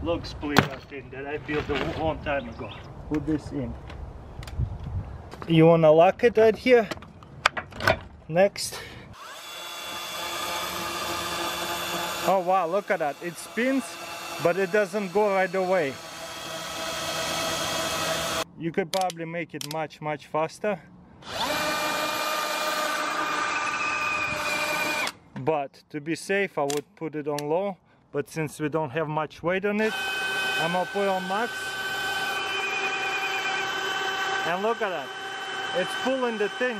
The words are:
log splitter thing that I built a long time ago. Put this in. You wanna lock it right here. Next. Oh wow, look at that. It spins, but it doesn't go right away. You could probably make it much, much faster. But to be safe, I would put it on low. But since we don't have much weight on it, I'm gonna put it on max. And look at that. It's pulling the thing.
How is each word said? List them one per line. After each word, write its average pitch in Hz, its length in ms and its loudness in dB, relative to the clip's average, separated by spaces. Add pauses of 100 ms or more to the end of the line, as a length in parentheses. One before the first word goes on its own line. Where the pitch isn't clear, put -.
log 117 220 0
splitter - 540 2 (100)
thing 131 220 -12
that 135 160 -8
I 147 100 -4
built 147 320 -2
a - 300 -2
long 151 200 0
time 139 280 -2
ago. 113 220 -10 (420)
Put 147 140 -2
this 151 260 -2
in. 123 220 -4 (1700)
You 165 200 10
wanna 165 260 10
lock 175 320 8
it 226 120 4
right 220 200 8
here. 240 320 6 (1400)
Next. 180 500 4 (3500)
Oh 185 180 6
wow, 185 220 4
look 196 240 0
at 185 80 2
that. 147 240 0
It 170 140 -6
spins, 262 480 0 (580)
but 170 140 4
it 190 160 2
doesn't 202 400 2
go 208 200 4
right 190 220 2
away. 180 380 2 (2750)
You 160 120 -2
could 175 200 -2
probably 180 320 0
make 165 300 -6
it 147 180 -8
much, 151 300 -4
much 151 260 -4
faster. 170 540 0 (4000)
But 139 540 -2
to 151 100 -8
be 156 140 -4
safe, 196 420 -2
I 156 60 2
would 143 340 -2
put 156 180 -6
it 151 120 -6
on 147 200 -2
low. 185 300 0 (340)
But 143 180 -4
since 156 300 -4
we 151 80 0
don't 151 220 0
have 151 180 -2
much 151 360 -4
weight 185 200 0
on 208 160 2
it, 220 140 2 (640)
I'm 165 140 2
gonna 180 180 2
put 202 120 2
it 196 40 4
on 190 220 2
max. 220 220 0 (3000)
And 180 140 0
look 226 200 0
at 214 80 0
that. 151 180 -4 (680)
It's 180 160 0 (120)
pulling 247 360 2
the 202 100 2
thing. 247 300 -2